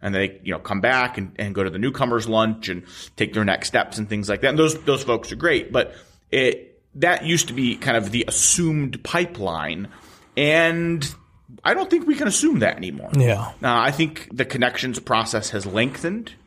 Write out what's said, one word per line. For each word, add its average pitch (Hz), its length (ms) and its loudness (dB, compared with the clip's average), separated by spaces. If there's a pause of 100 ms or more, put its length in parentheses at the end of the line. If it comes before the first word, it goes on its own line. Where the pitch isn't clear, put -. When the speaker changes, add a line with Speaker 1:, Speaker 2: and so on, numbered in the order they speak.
Speaker 1:
and 98 120 -4
they, 95 300 0
you 90 80 -4
know, 80 60 -4
come 98 220 -4
back 123 360 2
and, 95 220 -8
and 101 160 -4
go 98 100 0
to 95 60 -2
the 87 80 -6
newcomers' 120 500 0
lunch 110 400 2
and 90 140 -6 (340)
take 107 180 -2
their 107 100 2
next 95 240 0
steps - 300 0
and 107 100 -4
things 104 200 -4
like 101 140 -2
that. 135 60 4
And 147 100 0
those, 160 260 4
those 135 200 2
folks 113 280 0
are 110 40 -10
great, 139 360 2
but 123 220 0 (360)
it, - 520 0 (140)
that 170 280 2
used 165 240 0
to 120 60 -8
be 123 220 0
kind 120 200 0
of 101 160 -2
the 120 160 0
assumed 151 760 0
pipeline, 92 840 -4 (480)
and 165 760 2 (520)
I 233 100 4
don't 370 160 -2
think 339 160 4
we 294 80 4
can 247 140 0
assume 285 320 2
that 104 160 2
anymore. 85 400 -8
Speaker 2:
Yeah. 120 240 4
Speaker 1:
Uh, 113 120 -8 (100)
I 120 280 2
think 156 400 -2
the 123 140 0
connections 123 560 -2
process 110 500 0
has 101 160 -4
lengthened 139 680 -2 (140)